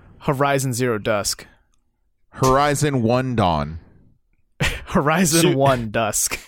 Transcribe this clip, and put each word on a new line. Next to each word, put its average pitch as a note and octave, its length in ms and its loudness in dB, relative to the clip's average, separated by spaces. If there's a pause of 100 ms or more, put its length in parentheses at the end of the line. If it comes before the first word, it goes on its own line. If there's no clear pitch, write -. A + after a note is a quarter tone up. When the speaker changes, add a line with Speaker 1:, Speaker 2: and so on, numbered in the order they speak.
(200)
Speaker 1:
Horizon C#3 520 0
Zero A#2 260 -2
Dusk. G2+ 480 -4 (880)
Speaker 2:
Horizon C#3 680 2
One B2 320 0
Dawn. E2 460 0 (800)
Speaker 1:
<laughs> - 0 - (260)
Horizon D#3+ 540 2
Speaker 3:
Su- C#3+ 160 4
Speaker 1:
One B2+ 340 2
Dusk. A2 580 -2